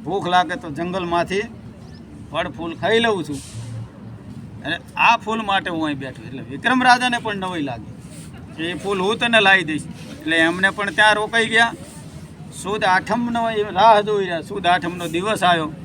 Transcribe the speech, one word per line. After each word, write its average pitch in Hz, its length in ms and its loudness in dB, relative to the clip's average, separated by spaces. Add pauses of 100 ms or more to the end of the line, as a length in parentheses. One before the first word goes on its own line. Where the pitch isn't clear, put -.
ભૂખ 165 240 -4
લાગે 180 280 2
તો 170 140 -10
જંગલમાંથી 175 680 -2 (880)
ફળ 170 180 -4
ફૂલ 165 260 -10
ખાઈ 214 260 2
લઉં 208 240 0
છું. 143 120 -6 (1300)
અને 156 120 -4 (200)
આ 214 200 6
ફૂલ 226 260 -4
માટે 190 280 -2
હું 160 160 -2
અહીં 143 120 -4
બેઠો. 131 280 -12
એટલે 123 160 -12
વિક્રમ 226 400 0
રાજાને 247 360 4
પણ 202 180 -4
નવાઈ 180 260 -4
લાગી 120 300 -8 (640)
કે, 160 80 -6
"એ 175 100 -4
ફૂલ 196 260 -2
હું 208 180 0
તને 233 220 4
લાવી 190 240 8
દઈશ." 151 180 -4 (380)
એટલે 160 160 0
એમને 175 340 4
પણ 202 200 -4
ત્યાં 214 240 6
રોકાઈ 220 320 0
ગયા. 226 260 4 (920)
સુદ 208 220 -2
આઠમનો 226 680 2
એ 208 120 0
રાહ 208 380 6
જોઈ 208 240 0
રહ્યા. 170 160 -2
સુદ 196 260 -6
આઠમનો 175 420 2
દિવસ 196 340 -2
આવ્યો 165 300 2 (120)